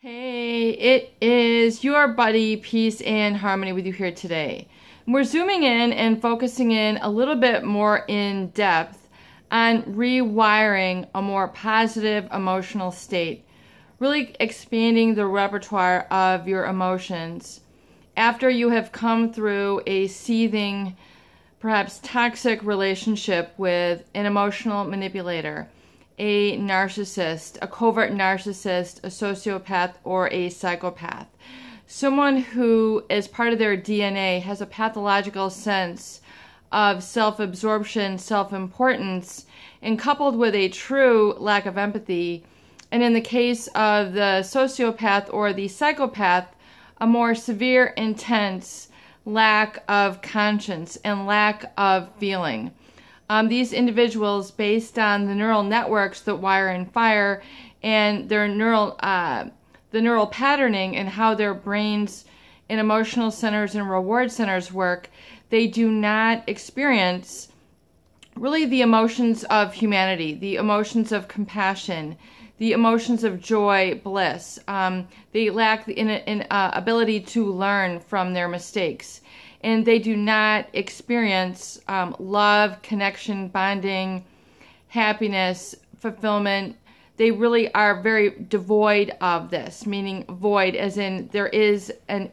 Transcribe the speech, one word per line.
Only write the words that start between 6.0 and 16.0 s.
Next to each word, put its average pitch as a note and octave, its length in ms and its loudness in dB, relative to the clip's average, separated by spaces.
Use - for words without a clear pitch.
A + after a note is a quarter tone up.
focusing A#3+ 480 0
in G#3+ 280 2
a G#3+ 120 -4
little B3+ 240 0
bit A#3+ 300 2
more G#3 420 2
in G3+ 440 -2
depth E3+ 580 0
on A3+ 320 2
rewiring G#3+ 1300 2
a G3 40 -2
more G3 280 -2
positive G#3+ 840 -2
emotional F#3+ 600 -4
state, E3+ 520 -6
really C#4 400 0
expanding A3+ 760 2
the G#3 100 0
repertoire G3 760 0